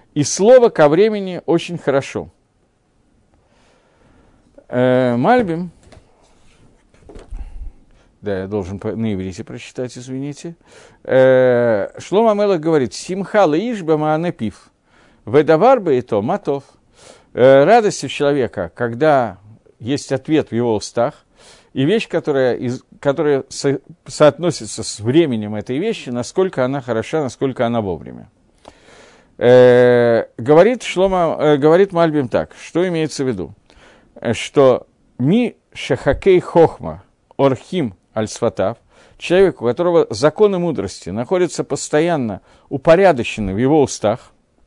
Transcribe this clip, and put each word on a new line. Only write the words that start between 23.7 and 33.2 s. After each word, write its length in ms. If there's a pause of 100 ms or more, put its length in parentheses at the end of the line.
соотносится 800
с 160
временем 560
этой 240
вещи, 300
насколько 540
она 180
хороша, 420
насколько 420
она 160
вовремя. 480 (1160)
Э, 800 (120)
говорит 460
Шломо, 560
э, 180
говорит 360
Мальбим 360
так, 220 (120)
что 240
имеется 360